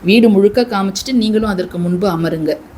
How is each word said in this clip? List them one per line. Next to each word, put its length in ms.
வீடு 260
முழுக்க 320
காமிச்சிட்டு 500
நீங்களும் 380
அதற்கு 280
முன்பு 320
அமருங்க. 480